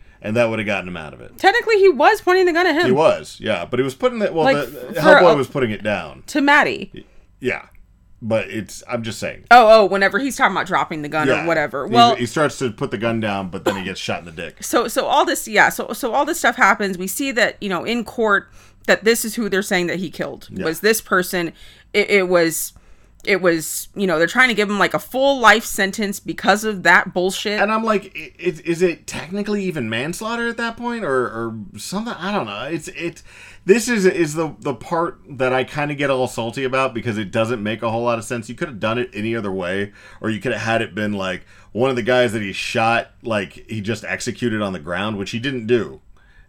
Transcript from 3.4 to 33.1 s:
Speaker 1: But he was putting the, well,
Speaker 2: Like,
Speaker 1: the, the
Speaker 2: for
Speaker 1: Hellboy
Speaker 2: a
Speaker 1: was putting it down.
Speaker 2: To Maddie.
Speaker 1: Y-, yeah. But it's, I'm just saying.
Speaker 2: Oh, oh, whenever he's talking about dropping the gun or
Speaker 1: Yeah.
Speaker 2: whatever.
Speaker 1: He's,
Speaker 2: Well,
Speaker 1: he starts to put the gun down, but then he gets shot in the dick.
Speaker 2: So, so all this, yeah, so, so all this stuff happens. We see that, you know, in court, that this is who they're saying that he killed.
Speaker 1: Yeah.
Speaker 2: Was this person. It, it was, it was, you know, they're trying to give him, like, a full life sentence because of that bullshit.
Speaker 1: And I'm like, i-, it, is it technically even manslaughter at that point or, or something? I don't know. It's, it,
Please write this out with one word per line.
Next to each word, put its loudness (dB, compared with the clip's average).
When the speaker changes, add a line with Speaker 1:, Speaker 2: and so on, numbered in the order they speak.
Speaker 1:
But -4
he 2
was -4
putting -2
the, -2
well, 2
Speaker 2:
Like, 4
Speaker 1:
the, -4
the -12
Speaker 2:
for -4
Speaker 1:
Hellboy 8
Speaker 2:
a 2
Speaker 1:
was 0
putting -2
it -6
down. -4
Speaker 2:
To -2
Maddie. 2
Speaker 1:
Y-, -16
yeah. -4
But -2
it's, -10
I'm -6
just -8
saying. -8
Speaker 2:
Oh, 10
oh, 4
whenever 2
he's -4
talking 2
about -2
dropping -2
the -8
gun 0
or 4
Speaker 1:
Yeah. 0
Speaker 2:
whatever. -2
Speaker 1:
He's, 0
Speaker 2:
Well, 6
Speaker 1:
he -2
starts 0
to -2
put -6
the -4
gun -2
down, -4
but -10
then 0
he -8
gets -8
shot -4
in -18
the -16
dick. -12
Speaker 2:
So, 0
so -2
all 4
this, -4
yeah, 6
so, -6
so -6
all 2
this -4
stuff 0
happens. 2
We -6
see -4
that, 0
you -4
know, -4
in -2
court, -2
that 2
this 2
is -8
who -2
they're 0
saying 0
that -4
he -6
killed. -10
Speaker 1:
Yeah. -6
Speaker 2:
Was -4
this 4
person. -2
It, 2
it 4
was, 2
it 2
was, 0
you 0
know, 4
they're 4
trying 4
to 0
give 0
him, 0
like, 2
a 2
full 2
life 6
sentence -2
because 0
of -4
that 4
bullshit. -2
Speaker 1:
And 2
I'm 0
like, 0
i-, -16
it, -4
is 0
it 0
technically -6
even -4
manslaughter -4
at -6
that -6
point -6
or, 0
or -6
something? -8
I -8
don't -2
know. -8
It's, -8
it, -10